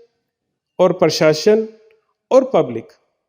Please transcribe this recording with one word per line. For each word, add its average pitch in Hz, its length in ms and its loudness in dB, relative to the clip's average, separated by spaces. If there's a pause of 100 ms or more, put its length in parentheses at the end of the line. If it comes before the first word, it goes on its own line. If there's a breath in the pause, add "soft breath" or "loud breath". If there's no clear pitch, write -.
(800)
ਔਰ 180 140 2
ਪ੍ਰਸ਼ਾਸਨ 175 720 0 (640)
ਔਰ 254 120 4
ਪਬਲਿਕ 131 420 -4 (440)